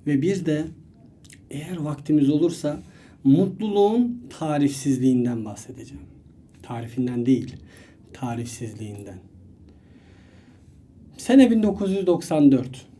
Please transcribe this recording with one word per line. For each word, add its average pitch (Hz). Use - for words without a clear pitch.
Ve 143
bir 180
de 156
eğer 160
vaktimiz 147
olursa 151
mutluluğun 202
tarifsizliğinden 131
bahsedeceğim. -
Tarifinden 120
değil, 127
tarifsizliğinden. 104
Sene 254
bin 220
dokuz 196
yüz 190
doksan 160
dört. -